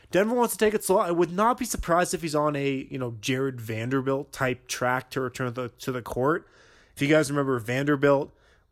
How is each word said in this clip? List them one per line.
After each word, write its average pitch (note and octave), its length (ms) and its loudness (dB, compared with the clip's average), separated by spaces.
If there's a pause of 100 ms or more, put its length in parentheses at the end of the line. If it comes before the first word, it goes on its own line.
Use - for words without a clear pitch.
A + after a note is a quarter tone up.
(100)
Denver G#3+ 240 2
wants A#3+ 200 2
to - 40 -12
take G#3+ 160 2
it G#3 100 -2
slow. F#3+ 140 4
I F#3+ 120 0
would E3+ 220 2
not A3 260 2
be C4 60 -4
surprised E3+ 500 0
if D#3+ 80 -6
he's D#3 120 -4
on D3+ 200 2
a, C#3 360 -2
you C#3 80 -8
know, A#2+ 220 -6
Jared C3 400 -2
Vanderbilt B2+ 720 -2
type B2+ 360 -4
track B2+ 420 -2
to C#3 100 -4
return B2+ 320 -4
to B2+ 100 -6
the, A#2+ 60 -6 (100)
to - 120 -8
the B2+ 120 -4
court. C#3+ 440 -2 (480)
If - 80 -4
you C#3 60 0
guys D3+ 220 4
remember, C3+ 280 0
Vanderbilt C#3 760 2 (400)